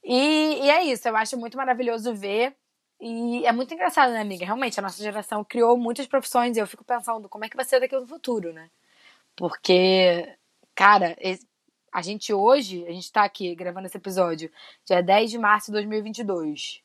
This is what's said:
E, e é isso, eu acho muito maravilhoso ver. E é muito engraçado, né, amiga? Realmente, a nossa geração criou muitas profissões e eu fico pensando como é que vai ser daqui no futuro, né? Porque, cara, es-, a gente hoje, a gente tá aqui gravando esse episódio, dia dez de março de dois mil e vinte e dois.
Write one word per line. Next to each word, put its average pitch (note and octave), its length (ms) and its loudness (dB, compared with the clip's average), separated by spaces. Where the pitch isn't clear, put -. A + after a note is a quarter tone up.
E, D4+ 580 2
e C#4 80 4
é E4+ 140 4
isso, B3+ 240 -2
eu A3 80 -2
acho A3 200 -2
muito A#3 200 -10
maravilhoso A#3+ 580 -2
ver. G#3 400 -2
E A#3 440 -6
é A#3+ 60 4
muito B3+ 240 -2
engraçado, D#4+ 380 2
né, A3+ 80 -4
amiga? F#3+ 240 -6
Realmente, A#3 340 -4
a G3 60 -6
nossa G3 180 -10
geração G#3+ 400 -6
criou A#3+ 340 4
muitas A#3+ 300 -4
profissões B3 500 0
e A3 40 0
eu G3+ 80 -2
fico - 160 -20
pensando A3+ 440 -6
como G#3+ 160 -12
é A3+ 40 -10
que - 80 -14
vai B3+ 80 -2
ser B3+ 160 4
daqui B3+ 180 -2
no B3+ 80 -6
futuro, A3+ 460 -6
né? D#3+ 180 -20
Porque, F3+ 1000 2
cara, F#3+ 480 6
es-, F#3 240 -6
a F3+ 80 -6
gente G3+ 320 -6
hoje, G3 540 2
a E3+ 60 -10
gente F3+ 180 -12
tá G#3+ 140 4
aqui F#3 320 -6
gravando F#3 320 -10
esse - 80 -14
episódio, F3 520 -2
dia F3+ 160 4
dez G#3 300 4
de A#3 60 -8
março G#3+ 280 2
de G#3+ 60 -10
dois G#3 140 -2
mil G#3+ 120 -4
e G#3 40 -4
vinte G#3+ 160 -10
e A#3 60 -6
dois. D#3+ 600 -6